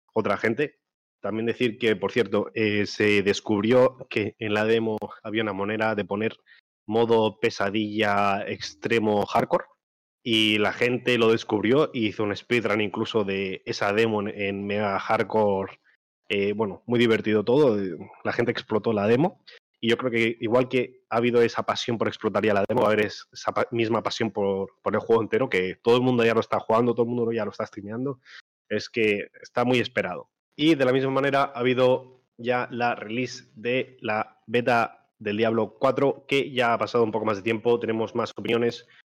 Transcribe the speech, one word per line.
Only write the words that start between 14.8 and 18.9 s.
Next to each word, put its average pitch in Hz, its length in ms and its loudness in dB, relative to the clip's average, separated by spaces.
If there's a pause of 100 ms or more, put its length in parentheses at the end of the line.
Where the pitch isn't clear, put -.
hardcore. 104 800 0 (500)
Eh, 101 240 0
bueno, 104 320 -4
muy 120 140 0
divertido 107 440 2
todo. 120 340 4 (460)
La 104 80 -2
gente 120 200 -2
explotó 110 420 -2